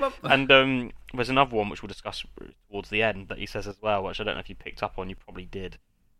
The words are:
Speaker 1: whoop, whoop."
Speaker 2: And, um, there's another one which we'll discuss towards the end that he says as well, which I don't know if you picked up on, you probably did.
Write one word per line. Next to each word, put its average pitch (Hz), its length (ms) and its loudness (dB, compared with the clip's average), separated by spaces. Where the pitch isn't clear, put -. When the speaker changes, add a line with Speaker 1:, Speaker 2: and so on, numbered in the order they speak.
Speaker 1:
whoop, - 0 -
whoop." 135 100 2
Speaker 2:
And, 135 200 6
um, 131 380 6
there's 123 160 -2
another 131 260 4
one 104 140 2
which - 120 -10
we'll 107 60 -8
discuss - 360 -8
towards 101 200 -8
the 104 120 2
end 98 260 0
that 90 100 -8
he 98 80 -8
says 101 200 -6
as 101 140 -10
well, 104 240 2
which 95 160 -6
I 107 40 -4
don't 104 100 -2
know - 60 -8
if - 100 -10
you 95 40 -12
picked - 280 -10
up 101 160 -4
on, 95 100 -6
you 95 80 -10
probably 92 300 -14
did. 92 320 -10